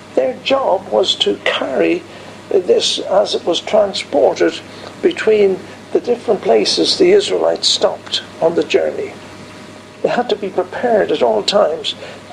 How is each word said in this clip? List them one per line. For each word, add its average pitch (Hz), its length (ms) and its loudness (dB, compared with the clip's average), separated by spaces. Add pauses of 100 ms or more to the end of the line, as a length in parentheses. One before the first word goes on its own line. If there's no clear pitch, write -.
(140)
Their 233 280 0
job 208 460 0
was 196 280 2
to - 280 0
carry 165 580 -2 (460)
this - 500 2
as 190 360 0
it - 100 -6
was 170 160 0
transported 196 1000 2 (440)
between 196 560 2 (340)
the - 80 2
different 240 420 0
places 190 560 2
the 180 140 6
Israelites 170 560 2
stopped - 540 -2 (180)
on 165 140 2
the 165 100 2
journey. - 480 -2 (880)
They - 60 2
had 240 220 -2
to 208 60 2
be 202 140 -6
prepared 190 600 0
at 147 100 0
all 110 200 2
times 165 520 0 (380)